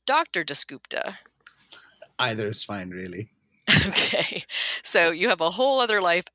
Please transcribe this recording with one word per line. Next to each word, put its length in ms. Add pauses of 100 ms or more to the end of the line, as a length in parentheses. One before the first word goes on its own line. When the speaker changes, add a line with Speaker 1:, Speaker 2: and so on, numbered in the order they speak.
Speaker 1:
Doctor 380
Dasgupta? 760 (1000)
Speaker 2:
Either 300
is 160
fine, 260
really. 440
Speaker 1:
<laughs> 40 (480)
Okay. 560 (420)
So 260
you 180
have 120
a 100
whole 300
other 200
life 240 (100)